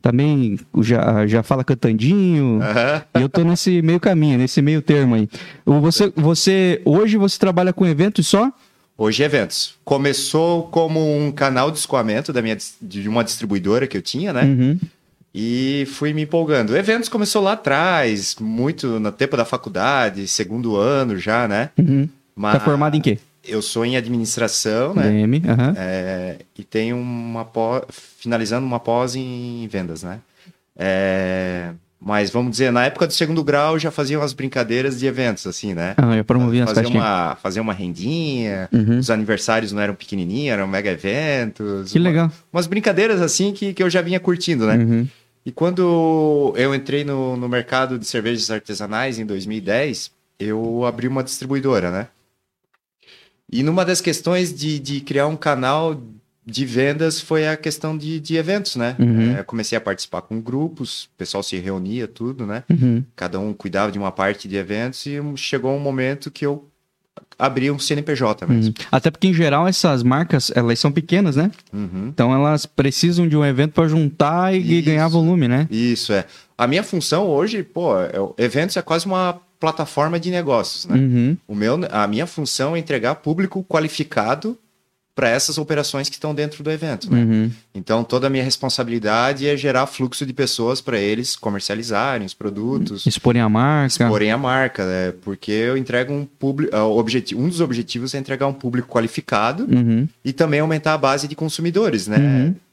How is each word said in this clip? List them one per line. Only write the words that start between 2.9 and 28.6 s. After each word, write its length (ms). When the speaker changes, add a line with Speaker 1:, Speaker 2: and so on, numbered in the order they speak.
Speaker 1:
E 40
eu 60
tô 140
nesse 380
meio 180
caminho, 380
nesse 240
meio 220
termo 320
aí. 160
O, 160
você, 340
você, 720
hoje 320
você 220
trabalha 340
com 140
eventos 400
só? 260
Speaker 2:
Hoje 240
eventos. 600
Começou 840
como 360
um 160
canal 380
de 80
escoamento 560
da 80
minha 120
dis-, 280
de 260
uma 160
distribuidora 600
que 100
eu 60
tinha, 280
né? 120
Speaker 1:
Uhum. 360
Speaker 2:
E 560
fui 220
me 120
empolgando. 520
Eventos 320
começou 340
lá 100
atrás, 840
muito 640
no 100
tempo 280
da 80
faculdade, 840
segundo 480
ano 400
já, 320
né? 300
Speaker 1:
Uhum. 280
Speaker 2:
Mas 160
Speaker 1:
Tá 80
formado 340
em 60
quê? 180
Speaker 2:
eu 140
sou 240
em 100
administração, 1000
né? 160
Speaker 1:
D 80
M, 280
aham. 300
Speaker 2:
É, 600
e 60
tenho 320
uma 480
pó-, 460
finalizando 760